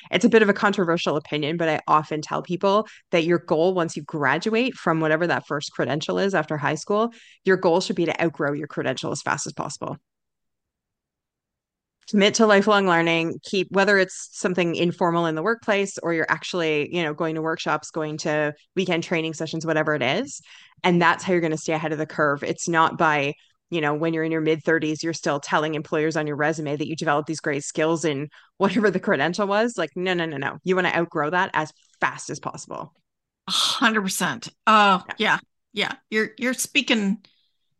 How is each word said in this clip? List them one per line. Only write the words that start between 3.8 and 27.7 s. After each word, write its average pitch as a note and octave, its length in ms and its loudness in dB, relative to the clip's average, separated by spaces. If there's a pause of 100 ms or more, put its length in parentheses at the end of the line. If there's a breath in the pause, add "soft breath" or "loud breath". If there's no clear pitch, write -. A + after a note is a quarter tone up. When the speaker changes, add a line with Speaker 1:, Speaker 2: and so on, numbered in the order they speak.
Speaker 1:
you D3+ 60 -8
graduate E3+ 720 0
from D#3+ 240 0
whatever D#3 260 2
that C3+ 220 -2
first D3 240 -6
credential D#3 480 -2
is F#3+ 160 0
after D3+ 220 -2
high C#3 180 -2
school, G#3 340 -2 (360 loud breath)
your F#3 120 6
goal F3+ 240 4
should F#3 140 -4
be F3 100 0
to - 180 0
outgrow D3 300 -2
your D3+ 140 -6
credential - 440 -4
as - 120 -6
fast - 240 -4
as - 60 -10
possible. - 440 -8 (2250)
Commit G#3 240 4
to A3+ 100 6
lifelong G3+ 400 6
learning, E3 580 2
keep, F#3 280 -2
whether G3 260 4
it's - 360 -2
something F3 420 -2
informal E3+ 500 0
in D#3+ 80 0
the D#3 80 -4
workplace G3+ 640 -2
or E3+ 100 -2
you're D#3+ 160 0
actually, D#3 680 -2
you F3 60 0
know, D3+ 140 -2
going D#3+ 180 -2
to D#3+ 80 -4
workshops, D#3 480 -4
going D#3 300 -6
to D3+ 340 0 (220 soft breath)
weekend F3+ 280 0
training D#3+ 300 -2
sessions, D#3+ 320 -6
whatever D3+ 300 0
it C3 80 -2
is. F#3 360 -2 (440 loud breath)
And F3 180 4
that's E3+ 220 4
how F#3+ 100 0
you're F3 80 2
gonna D#3 160 -2
stay D#3+ 160 -4
ahead D#3 200 -2
of D3 40 -2
the D3+ 80 -4
curve. D3 380 0
It's - 260 -4
not E3 300 2
by, D3 340 2 (380 soft breath)
you E3+ 100 -2
know, D3 140 0
when E3 180 -2
you're D#3+ 100 -2
in D#3+ 80 -2
your D#3+ 100 0
mid-thirties, D#3 600 0
you're E3 120 -2
still C#3+ 260 -2
telling D#3+ 340 0
employers D#3 420 -2
on D#3 120 -2
your D3 80 -4
resume D3+ 400 -2
that D3 120 -4
you D#3+ 80 -8
developed D3+ 300 0
these D#3+ 140 -6
great D3 240 -4
skills D#3+ 420 0